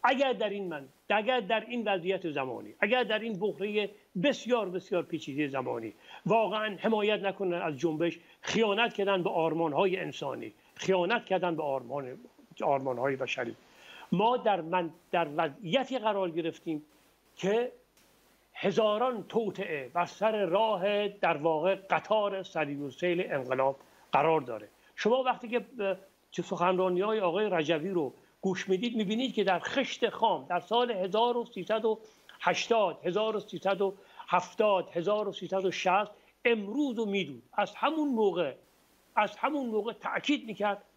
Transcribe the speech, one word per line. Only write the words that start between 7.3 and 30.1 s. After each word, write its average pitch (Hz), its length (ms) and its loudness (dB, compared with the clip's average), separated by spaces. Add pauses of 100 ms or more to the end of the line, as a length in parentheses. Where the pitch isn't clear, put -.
از 160 160 -4
جنبش، 165 420 0 (220)
خیانت 214 520 0
کردن 196 300 2
به 180 60 0
آرمان‌های 165 680 2
انسانی، 135 560 -8 (220)
خیانت 190 500 0
کردن 175 300 0
به 156 80 -4
آرمان-، 131 540 -6 (460)
آرمان‌های 135 520 0
بشری. 123 400 -4 (560)
ما 220 260 2
در 202 240 2
من-، 170 320 -2 (180)
در 170 240 2
وضعیتی 175 640 -2
قرار 202 300 0
گرفتیم 160 560 -4 (500)
که 226 360 0 (840)
هزاران 214 720 2
توطئه 185 640 -4
بر 175 120 2
سر 208 400 0
راه 202 640 2
در 180 300 0
واقع 160 380 2
قطار 190 680 0
سریع 147 400 -4
السیل 175 460 -2
انقلاب 131 460 0 (360)
قرار 156 300 4
داره. 110 260 -10 (280)
شما 254 280 2
وقتی 247 240 -2
که، 220 180 -2 (140)
اه، 196 180 -2 (340)
چه 185 100 -4
سخنرانی‌های 185 800 2
آقای 196 300 2
رجوی 165 400 0
رو 160 240 -2 (280)
گوش 185 280 -2
میدید، 226 260 0
می‌بینید 220 380 0
که 208 100 0
در 180 160 2
خشت - 500 -2
خام 185 400 0